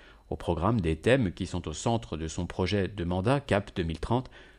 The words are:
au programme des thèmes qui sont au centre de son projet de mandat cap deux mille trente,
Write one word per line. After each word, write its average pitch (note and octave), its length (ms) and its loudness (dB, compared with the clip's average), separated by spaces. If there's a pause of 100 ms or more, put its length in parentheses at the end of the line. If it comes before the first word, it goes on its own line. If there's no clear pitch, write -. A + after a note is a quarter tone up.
(280)
au - 80 -4
programme F2+ 440 2
des D#2+ 160 2
thèmes A2+ 360 4
qui F2+ 140 -4
sont F2 220 -4
au D#2+ 40 -6
centre A2 440 -2
de D#2+ 120 -4
son F2 180 -4
projet F#2 420 0
de G2 160 -6
mandat F#2 360 2
cap G2+ 360 0
deux F#2+ 60 -2
mille E2 180 -2
trente, B2 300 0 (280)